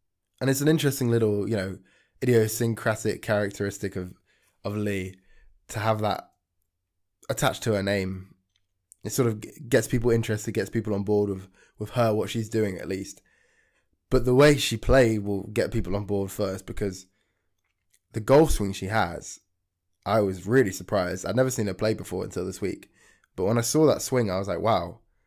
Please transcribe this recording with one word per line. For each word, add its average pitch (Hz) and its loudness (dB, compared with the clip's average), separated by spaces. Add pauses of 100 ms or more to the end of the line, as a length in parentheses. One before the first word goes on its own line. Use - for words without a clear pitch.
(420)
And 127 0
it's 135 0
an 143 2
interesting 143 2
little, 107 2
you 113 0
know, 95 -4 (440)
idiosyncratic 113 0
characteristic 101 -4
of, 90 -8 (520)
of 104 -6
Lee 98 -4 (520)
to - -8
have 107 0
that 104 -4 (1000)
attached - -2
to 113 0
her 98 0
name. 95 -2 (720)
It 113 -8
sort 127 2
of 107 -2
g-, - -14 (180)
gets 127 4
people 120 0
interested, 113 0
gets 98 -4
people 107 -2
on 101 -2
board 104 2
with, 98 -8 (300)
with 107 -10
her, 117 2
what 107 -2
she's 110 -6
doing 104 -2
at - -10
least. 95 -8 (880)
But 123 2
the 123 4
way 143 8
she 117 -2
played 113 4
will 101 -4 (100)
get 104 0
people 101 -2
on 101 -4
board 98 -2
first, 95 -4
because 95 -6 (1080)
the 113 -4
golf 135 6
swing 98 2
she 95 -8
has, 95 -4 (640)
I 107 4
was 95 -2
really 117 4
surprised. 92 -4
I'd 101 -4
never 131 2
seen 110 -2
her 95 -4
play 110 0
before 92 -6
until 92 -6
this 92 -8
week. - -6 (460)
But 92 -4
when 110 2
I - 0
saw 156 2
that 131 4
swing, 120 0
I 92 -2
was 98 -6
like, 85 -4
"Wow, 90 0 (260)